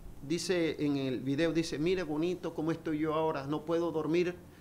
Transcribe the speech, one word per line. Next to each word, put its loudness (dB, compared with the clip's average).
dice 0
en 2
el 0
video, 2
dice, 0
"Mire, 2
bonito, -2
cómo 0
estoy -2
yo 0
ahora, 0
no -2
puedo 2
dormir 2